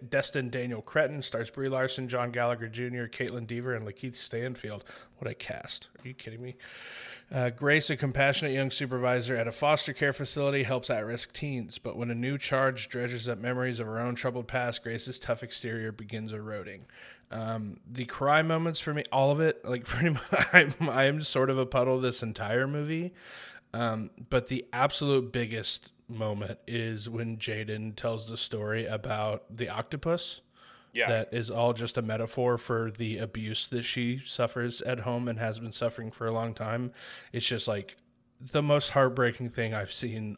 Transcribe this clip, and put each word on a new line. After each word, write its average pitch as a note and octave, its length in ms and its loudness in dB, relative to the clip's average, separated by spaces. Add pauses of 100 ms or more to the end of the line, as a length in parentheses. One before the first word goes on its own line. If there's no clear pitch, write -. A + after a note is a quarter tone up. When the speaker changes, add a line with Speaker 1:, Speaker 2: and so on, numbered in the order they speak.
Speaker 1:
Destin C3+ 400 0
Daniel B2 320 -4
Cretton, D3 420 0
stars A#2 280 -4
Brie C3+ 180 -4
Larson, C3 400 0
John B2 220 0
Gallagher A#2+ 380 0
Junior, A#2+ 400 -4
Caitlin A#2+ 400 -4
Dever, A#2+ 260 -2
and A2 100 -4
Lakeith A#2+ 300 -8
Stanfield. A#2 720 -6 (340)
What - 100 -6
a - 60 -6
cast. - 540 -8 (160)
Are - 20 -10
you B2+ 80 -10
kidding A2+ 260 -12
me? B2+ 140 -10 (800)
Uh, B2 180 2
Grace, C#3+ 400 4
a C#3+ 60 0
compassionate C#3 580 4
young C3+ 160 2
supervisor B2+ 640 2
at A#2 140 0
a A2 40 -4
foster D3 400 4
care C#3 200 2
facility, C#3 500 2
helps B2 260 0
at-risk A#2 440 -2
teens. C3 460 -4
But - 180 -6
when A#2+ 160 -2
a - 20 0
new B2+ 240 0
charge C3 500 2
dredges B2 400 -4
up A2+ 100 0
memories B2 420 0
of A2 80 -2
her A2 100 -2
own A#2+ 160 0
troubled B2 320 -2
past, B2 380 -2
Grace's A#2 340 -6
tough - 240 -2
exterior A2+ 480 -4
begins G#2+ 420 -8
eroding. G#2 540 -8 (460)
Um, A2 460 -4 (120)
the B2 140 -6
cry C#3+ 380 4
moments D#3+ 360 2
for D3+ 160 -2
me, D3 160 0
all C3+ 220 6
of D3 80 2
it, D#3+ 240 2
like, B2 200 -2
<laughs> - 0 -
pretty - 260 2
much, - 420 2
I'm, D#3 220 10 (140)
I'm C3+ 340 4
sort C3 280 4
of C3 80 4
a B2+ 80 4
puddle B2+ 340 4
this B2 220 0
entire A2+ 460 0
movie. D#3 440 -2 (640)
Um, A2+ 360 0 (200)
but B2 160 4
the B2+ 260 -4
absolute C3+ 600 4
biggest A2+ 600 -2 (160)
moment G#2+ 580 -4
is A2+ 420 -2
when A#2 280 -4
Jaden A2 580 -4
tells A2 340 -2
the A2+ 80 -8
story A2 480 -2
about G#2+ 720 -2
the A#2 120 -4
octopus. - 720 -2 (520)
Speaker 2:
Yeah. A#2 160 2
Speaker 1:
That A2 240 2
is A2+ 200 -2
all A#2+ 200 4
just A#2 240 -2
a B2 60 0
metaphor A2+ 560 2
for A2+ 320 0
the A2 280 -4
abuse G#2+ 500 -4
that A#2 160 -2
she B2 420 0
suffers A#2+ 560 0
at B2+ 180 0
home A#2+ 280 0
and A2+ 100 -2
has A2+ 220 -2
been A2+ 100 -8
suffering A2+ 400 -2
for A#2 160 -4
a A2+ 60 0
long A2+ 200 0
time. A#2 380 -2 (420)
It's A#2+ 140 -2
just, A#2 220 0
like, G#2 280 -2 (440)
the C3+ 200 0
most D3 280 4
heartbreaking B2 600 4
thing A2+ 220 -2
I've G#2 200 -4
seen G#2+ 460 -4